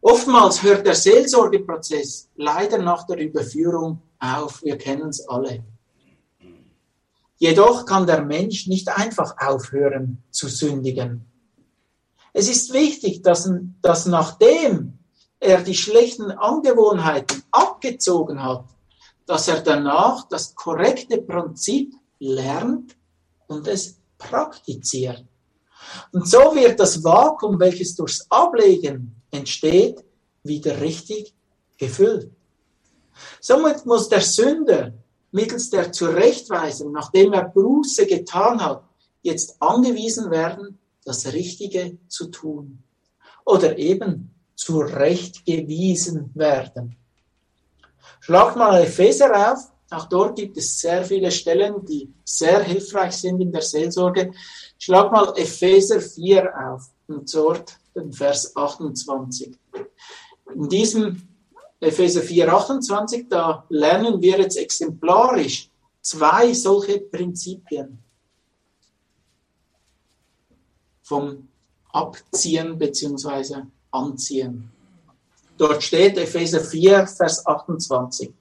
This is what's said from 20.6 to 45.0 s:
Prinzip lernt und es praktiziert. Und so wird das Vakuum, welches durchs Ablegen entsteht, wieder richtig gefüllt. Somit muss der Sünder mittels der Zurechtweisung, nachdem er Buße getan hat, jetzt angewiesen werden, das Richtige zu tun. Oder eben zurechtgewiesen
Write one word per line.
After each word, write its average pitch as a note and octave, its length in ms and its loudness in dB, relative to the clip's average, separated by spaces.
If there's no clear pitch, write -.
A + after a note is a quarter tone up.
Prinzip F#3 720 -6
lernt C3+ 760 -6
und D3+ 200 -12
es G3 300 -6
praktiziert. - 1080 -8
Und F3+ 160 -4
so C#4 260 8
wird B3 240 4
das E3+ 240 2
Vakuum, F#3 560 4
welches F3+ 360 0
durchs - 360 -8
Ablegen F#3+ 840 2
entsteht, E3 760 0
wieder D3 360 -6
richtig G#3 540 -8
gefüllt. F#3+ 540 -2
Somit D4 440 2
muss A#3 240 0
der G3 120 2
Sünder A3 720 0
mittels A3+ 380 -6
der F3+ 200 -2
Zurechtweisung, E3+ 1000 -2
nachdem F#3+ 400 4
er F#3 160 0
Buße A#3 580 2
getan G3 580 0
hat, C#3 200 -6
jetzt - 380 -6
angewiesen A3+ 720 0
werden, E3 480 -6
das C3+ 280 -10
Richtige F3+ 640 -8
zu - 180 -12
tun. D3 560 -14
Oder F3+ 320 2
eben F#3 560 -4
zurechtgewiesen D#3+ 1800 -4